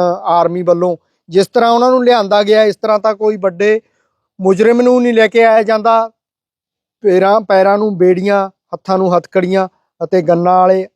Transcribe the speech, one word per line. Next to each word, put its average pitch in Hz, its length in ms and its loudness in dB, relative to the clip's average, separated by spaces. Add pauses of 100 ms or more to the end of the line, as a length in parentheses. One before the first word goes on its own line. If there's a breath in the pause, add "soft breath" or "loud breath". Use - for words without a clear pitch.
(240)
ਆਰਮੀ 170 380 -2
ਵੱਲੋਂ, 175 360 -2 (320)
ਜਿਸ 185 180 0
ਤਰ੍ਹਾਂ 233 240 0
ਉਹਨਾਂ 240 200 2
ਨੂੰ 254 140 0
ਲਿਆਂਦਾ 208 380 0
ਗਿਆ, 214 200 2
ਇਸ 208 120 0
ਤਰ੍ਹਾਂ 214 240 -2
ਤਾਂ 214 160 -2
ਕੋਈ 214 220 -2
ਵੱਡੇ 196 440 -2 (600)
ਮੁਜਰਮ 214 400 2
ਨੂੰ 247 200 2
ਨਹੀਂ 240 120 0
ਲੈ 220 140 2
ਕੇ 226 160 0
ਆਇਆ 226 200 2
ਜਾਂਦਾ। 226 480 -2 (920)
ਪੈਰਾਂ, 190 400 2
ਪੈਰਾਂ 196 360 0
ਨੂੰ 208 200 -4
ਬੇੜੀਆਂ, 190 520 0
ਹੱਥਾਂ - 480 -8
ਨੂੰ 185 180 0
ਹੱਥਕੜੀਆਂ 185 520 -2 (360)
ਅਤੇ 185 180 0
ਗੰਨਾਂ 175 320 0
ਵਾਲੇ 185 420 2